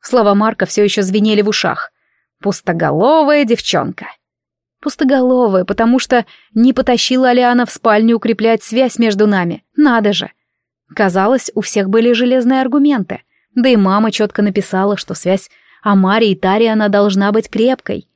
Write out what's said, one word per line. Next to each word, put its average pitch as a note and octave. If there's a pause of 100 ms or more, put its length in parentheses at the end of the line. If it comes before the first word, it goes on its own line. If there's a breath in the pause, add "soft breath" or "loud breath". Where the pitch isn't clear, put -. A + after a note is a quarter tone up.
Слова G#3
Марка G#3
все G#3
еще G#3
звенели G#3
в G3+
ушах. - (500)
«Пустоголовая G#3
девчонка». - (720)
Пустоголовая, B3+
потому A3+
что B3 (300 soft breath)
не A#3+
потащила B3+
Алиана B3
в -
спальню A3+
укреплять A3
связь B3
между G#3+
нами. F3+ (120)
Надо A#3
же. - (640)
Казалось, G3+
у A3
всех G3
были A3+
железные B3+
аргументы. C4 (320)
Да B3
и B3
мама G#3
четко G#3+
написала, G3+
что -
связь - (320 soft breath)
Амари G3+
и F#3
Тариана G#3+
должна G3+
быть A3
крепкой. A#3